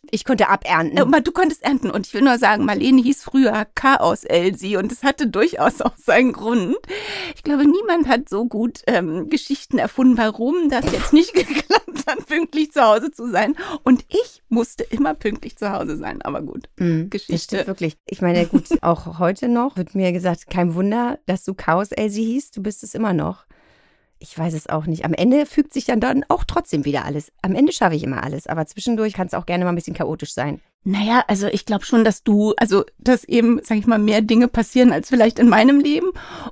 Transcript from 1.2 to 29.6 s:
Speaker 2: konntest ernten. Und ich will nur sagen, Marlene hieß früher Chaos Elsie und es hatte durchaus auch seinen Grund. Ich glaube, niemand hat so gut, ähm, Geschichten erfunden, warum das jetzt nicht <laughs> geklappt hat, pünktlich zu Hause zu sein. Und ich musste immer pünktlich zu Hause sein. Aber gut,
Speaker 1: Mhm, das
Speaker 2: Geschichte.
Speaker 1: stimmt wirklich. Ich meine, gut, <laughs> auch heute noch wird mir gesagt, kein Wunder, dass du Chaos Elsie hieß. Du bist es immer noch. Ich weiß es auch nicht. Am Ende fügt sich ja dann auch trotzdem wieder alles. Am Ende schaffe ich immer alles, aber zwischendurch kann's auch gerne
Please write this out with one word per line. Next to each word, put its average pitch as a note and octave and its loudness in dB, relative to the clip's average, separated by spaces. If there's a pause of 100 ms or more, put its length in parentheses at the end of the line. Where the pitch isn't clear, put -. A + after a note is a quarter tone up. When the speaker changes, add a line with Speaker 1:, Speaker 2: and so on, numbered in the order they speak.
Speaker 2:
konntest E4 0
ernten. C4+ 0
Und G3 -4
ich - -14
will G#3+ -4
nur B3+ 6
sagen, G#3+ 2
Marlene B3+ 4
hieß C4 0
früher G#3+ 0
Chaos C4+ 2
Elsie F#3 0
und G#3 -4
es A#3+ -10
hatte C#4 0
durchaus G#3 0
auch - -4
seinen A#3+ 2
Grund. A3+ -2 (580)
Ich - -20
glaube, D4 0
niemand E4+ 2
hat B3+ 0
so G#3 -2
gut, A#3 -4
ähm, E3 -2
Geschichten - -4
erfunden, B3+ 2
warum A#3+ -2
das C4+ -2
jetzt - -4
nicht E4+ 4
<laughs> - -
geklappt E4 -2
hat, C4+ -6
pünktlich D#4 -2
zu C#4+ 0
Hause A3+ 4
zu A#3+ -12
sein. G#3+ 0 (260)
Und B3+ 4
ich - -4
musste - -2
immer C#4+ -2
pünktlich - -8
zu G3+ -6
Hause D#3 -6
sein. - -10
Aber - -6
gut, - -14
Speaker 1:
Mhm, E3+ -2
das - -8
Speaker 2:
Geschichte. - -6
Speaker 1:
stimmt F#3 -4
wirklich. F3 -6
Ich - -12
meine, F3 2
gut, - 0
<laughs> E4+ 0
auch E3 -2
heute G3+ -2
noch A#3+ 0
wird F#3 -6
mir F#3 0
gesagt, F3 -4
kein F3 0
Wunder, G#3+ -2
dass F#3 -4
du F#3+ -8
Chaos F#3 -2
Elsie G#3+ -4
hieß. B3 -4
Du G3 -12
bist G#3 -8
es A3 -14
immer G#3 -2
noch. D#3+ -4 (760)
Ich - -18
weiß E3 -4
es - -10
auch D#3 -4
nicht. E3 -6
Am E3 -4
Ende C4 2
fügt - -2
sich - -6
ja B3 0
dann B3+ 0
auch - 0
trotzdem D#3 -4
wieder C#3+ -2
alles. C#3+ -8 (100)
Am F#3 -2
Ende D4+ 2
schaffe E3+ 0
ich D3+ -4
immer C3+ -6
alles, C#3+ -8
aber D#3+ -4
zwischendurch A3 -4
kann's F#3 -4
auch - -6
gerne F3+ -2